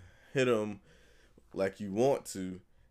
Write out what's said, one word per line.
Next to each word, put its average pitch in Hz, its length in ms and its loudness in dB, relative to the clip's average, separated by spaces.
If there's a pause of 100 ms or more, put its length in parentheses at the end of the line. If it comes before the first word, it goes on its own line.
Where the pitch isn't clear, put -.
(320)
hit 131 140 2
him 107 340 0 (720)
like 98 280 -2
you 101 120 -6
want 127 340 2
to. 92 340 -8 (300)